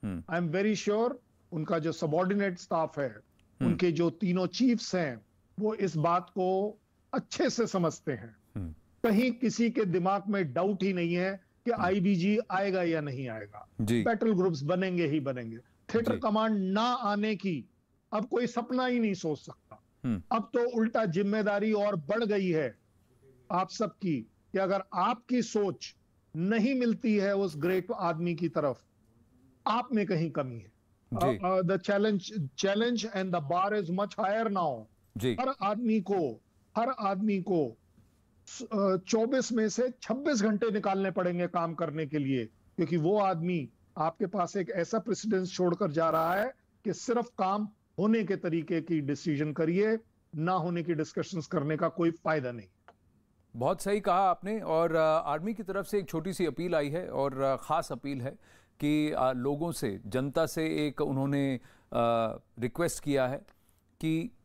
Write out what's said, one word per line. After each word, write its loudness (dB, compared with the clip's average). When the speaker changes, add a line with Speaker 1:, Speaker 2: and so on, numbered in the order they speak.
Speaker 1:
हम्म। -4
Speaker 2:
I 0
am -2
very 0
sure 2
उनका -2
जो -2
सबॉर्डिनेट 0
स्टाफ -2
है, 0
Speaker 1:
हम्म। -10
Speaker 2:
उनके 2
जो 2
तीनों 0
चीफ्स 0
हैं, -2
वो 0
इस -2
बात 2
को 0
अच्छे 0
से 0
समझते 0
हैं। -8
Speaker 1:
हम्म। -8
Speaker 2:
कहीं 4
किसी 0
के 0
दिमाग 0
में 0
डाउट 0
ही 2
नहीं 0
है -2
कि 0
Speaker 1:
हम्म। 0
Speaker 2:
आईबीजी 4
आएगा 0
या 2
नहीं -6
आएगा, -12
Speaker 1:
जी। 2
Speaker 2:
बैटल 2
ग्रुप्स 2
बनेंगे 0
ही 2
बनेंगे। -6
थिएटर -2
Speaker 1:
जी। -2
Speaker 2:
कमांड 2
ना 0
आने 0
की -4
अब -2
कोई 0
सपना -2
ही 0
नहीं 2
सोच -4
सकता। -20
Speaker 1:
हम्म। 0
Speaker 2:
अब 0
तो -2
उल्टा 2
जिम्मेदारी 0
और 2
बढ़ -2
गई 0
है 0
आप 0
सबकी, -2
कि -2
अगर 0
आपकी 0
सोच -2
नहीं 2
मिलती 2
है 2
उस 0
ग्रेट 0
आदमी -2
की -2
तरफ, -2
आप 0
में 2
कहीं 0
कमी -4
है। -20
Speaker 1:
जी। 2
Speaker 2:
Uh, 2
uh, 0
the 0
challenge, 0
challenge 0
and -2
the 0
bar 0
is -2
much -2
higher 0
now। -2
Speaker 1:
जी। 0
Speaker 2:
हर -2
आदमी 2
को, -2
हर 0
आदमी 0
को 0
स-, -14
अ, 2
चौबीस 0
में 2
से -2
छब्बीस 0
घंटे 2
निकालने 0
पड़ेंगे 0
काम -2
करने -4
के -2
लिए, 0
क्योंकि -2
वो 4
आदमी 0
आपके 0
पास -2
एक -2
ऐसा 0
प्रेसिडेंस -2
छोड़कर 2
जा 2
रहा 2
है -2
कि -2
सिर्फ -2
काम 0
होने 4
के 0
तरीके 0
की 0
डिसीजन 0
करिए, 2
ना 0
होने 0
की -2
डिस्कशंस -4
करने -2
का 2
कोई 0
फायदा -2
नहीं। -12
Speaker 1:
बहुत 0
सही 0
कहा 4
आपने। -2
और, 2
अ, 4
आर्मी 2
की -10
तरफ -4
से 0
एक -8
छोटी -4
सी 0
अपील -2
आई 2
है -6
और, -2
अ, 2
ख़ास -2
अपील -6
है -6
कि, 2
अ, 2
लोगों -2
से, -4
जनता 0
से 0
एक -4
उन्होंने, 0
अ, -6
रिक्वेस्ट -2
किया 2
है -4
कि -2